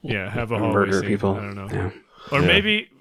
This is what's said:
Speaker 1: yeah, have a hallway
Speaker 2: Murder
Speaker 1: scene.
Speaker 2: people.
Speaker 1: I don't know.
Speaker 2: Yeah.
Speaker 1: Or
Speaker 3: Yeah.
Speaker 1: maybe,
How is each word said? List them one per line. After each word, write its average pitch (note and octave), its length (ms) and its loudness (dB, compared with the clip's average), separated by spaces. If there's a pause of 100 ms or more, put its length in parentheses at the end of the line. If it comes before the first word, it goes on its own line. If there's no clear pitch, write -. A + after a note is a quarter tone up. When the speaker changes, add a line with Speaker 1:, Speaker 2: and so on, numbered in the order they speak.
Speaker 1:
yeah, G2+ 280 -4
have A2+ 220 -4
a A2 60 0
hallway A2 160 0
Speaker 2:
Murder G2 260 2
Speaker 1:
scene. G2 80 -4
Speaker 2:
people. G2+ 260 0
Speaker 1:
I G#2+ 60 -4
don't G2+ 160 -10
know. G2 160 -10
Speaker 2:
Yeah. F#2 180 -4 (400)
Speaker 1:
Or C#3 100 2
Speaker 3:
Yeah. D3 60 4
Speaker 1:
maybe, G#3 420 2 (120)